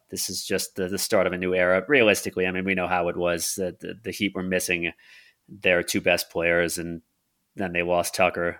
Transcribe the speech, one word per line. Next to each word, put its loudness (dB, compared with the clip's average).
this -6
is -8
just -4
the, -4
the -4
start 2
of 0
a -6
new 0
era. 4
Realistically, 4
I -2
mean, -4
we 0
know -2
how 0
it -4
was. -2
Uh, -4
the, -12
the -8
Heat -2
were -4
missing -2
their 2
two -2
best 0
players, 0
and -8
then -6
they 0
lost 0
Tucker 0